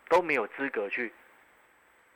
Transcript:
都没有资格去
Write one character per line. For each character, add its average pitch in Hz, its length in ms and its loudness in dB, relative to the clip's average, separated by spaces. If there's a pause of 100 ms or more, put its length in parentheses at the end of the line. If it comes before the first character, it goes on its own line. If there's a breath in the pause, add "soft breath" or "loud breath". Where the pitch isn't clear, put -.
都 170 120 6
没 160 120 0
有 165 140 2
资 139 240 -4
格 101 180 -2
去 120 240 -6 (1040)